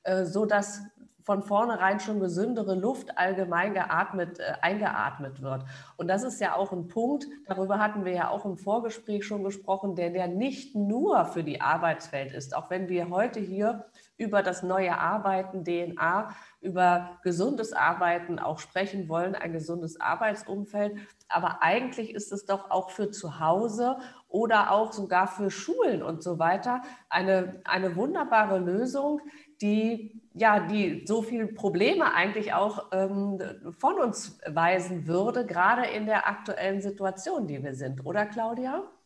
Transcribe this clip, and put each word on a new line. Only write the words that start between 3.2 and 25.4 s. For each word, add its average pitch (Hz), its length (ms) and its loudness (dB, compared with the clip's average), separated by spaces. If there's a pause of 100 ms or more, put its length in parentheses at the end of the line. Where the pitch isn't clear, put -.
geatmet, 180 680 -2
äh, 151 220 -4
eingeatmet 139 800 -2
wird. 131 200 -4 (340)
Und 170 120 -4
das 202 160 2
ist 240 160 -6
ja 190 160 0
auch 196 160 0
ein 175 160 -6
Punkt, 269 380 0 (200)
darüber 190 320 0
hatten 208 260 2
wir 185 100 -2
ja 175 160 0
auch - 140 -4
im 190 120 -4
Vorgespräch 208 680 -2
schon 202 200 -4
gesprochen, 196 500 -2
der 170 160 0
ja 180 160 -2
nicht 233 480 -4
nur 214 520 4
für 165 180 -4
die 147 160 -4
Arbeitswelt 160 720 0
ist, - 240 -8
auch - 120 -6
wenn 185 200 -4
wir 175 220 -2
heute 220 280 0
hier 208 480 -2 (300)
über 202 260 2
das 180 220 -2
neue 185 340 2
Arbeiten, 190 640 0
D 175 180 -2
N 170 180 -6
A, 214 360 0 (260)
über 180 600 2
gesundes 220 500 0
Arbeiten 175 680 2
auch 156 180 -2
sprechen 196 500 -4
wollen, 175 280 0
ein 170 160 -6
gesundes 165 480 -6
Arbeitsumfeld. 208 960 -2 (300)
Aber 175 340 0
eigentlich 220 520 0
ist 208 160 -8
es 196 140 -6
doch 196 260 -2
auch 190 200 0
für 208 200 -2
zu 156 300 -10
Hause 226 580 2 (300)
oder 226 420 4
auch 220 220 4
sogar 196 340 2
für 196 240 -2